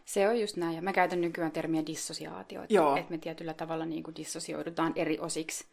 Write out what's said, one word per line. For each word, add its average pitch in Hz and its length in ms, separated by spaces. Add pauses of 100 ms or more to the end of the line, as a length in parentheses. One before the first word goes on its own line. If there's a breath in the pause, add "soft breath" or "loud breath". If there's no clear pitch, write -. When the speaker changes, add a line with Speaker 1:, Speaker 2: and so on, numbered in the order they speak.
Speaker 1:
Se 202 240
on 240 100
just 208 180
näin, 165 180
ja 165 60
mä 185 120
käytän 180 280
nykyään 165 300
termiä 160 340
dissosiaatio, - 760
et-, - 80
Speaker 2:
Joo. 156 260
Speaker 1:
et 170 120
me 170 80
tietyllä 165 360
tavalla 160 320
niinku 160 300
dissosioidutaan 160 800
eri 160 240
osiksi. 160 540